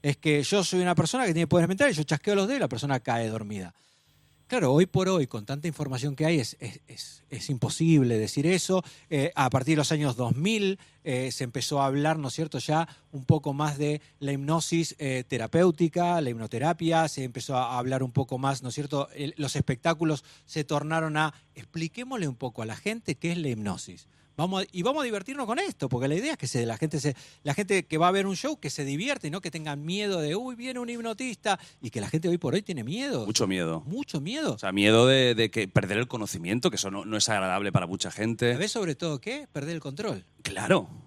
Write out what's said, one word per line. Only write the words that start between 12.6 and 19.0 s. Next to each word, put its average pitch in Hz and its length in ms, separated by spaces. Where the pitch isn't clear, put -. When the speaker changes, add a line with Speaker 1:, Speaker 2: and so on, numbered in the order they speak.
Speaker 1:
ya 160 260
un 135 140
poco 147 300
más 147 220
de 147 240
la 139 100
hipnosis, 156 720
eh, 131 260
terapéutica, 170 960
la 131 100
hipnoterapia, 156 800
se 135 160
empezó 123 320
a 123 200
hablar 131 280
un 123 80
poco 131 260
más, 135 240
¿no 127 60
es 113 80
cierto? 143 400